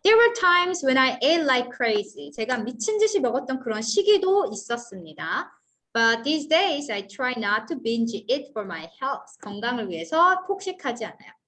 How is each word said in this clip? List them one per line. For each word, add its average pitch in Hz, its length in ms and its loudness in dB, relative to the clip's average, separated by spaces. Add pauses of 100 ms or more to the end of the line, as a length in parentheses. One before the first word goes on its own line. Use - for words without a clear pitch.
There 427 120 6
were 466 180 6
times 349 500 2
when 262 120 4
I 262 260 2
ate 320 200 4
like 247 320 0
crazy. 208 560 -2
제가 233 280 -4
미친 247 400 -4
듯이 427 220 2
먹었던 262 400 0
그런 220 220 -4
시기도 381 680 4
있었습니다. 185 1000 -6 (400)
But 226 300 2
these 294 260 -2
days 311 440 2
I 202 140 -6
try 254 300 -4
not 220 320 -2
to 269 120 -6
binge 226 480 -2
eat 277 240 -2
for 208 120 -6
my 165 240 -10 (140)
health. - 400 -8
건강을 214 460 -6
위해서 320 580 2
폭식하지 330 580 -6
않아요. - 280 -16 (160)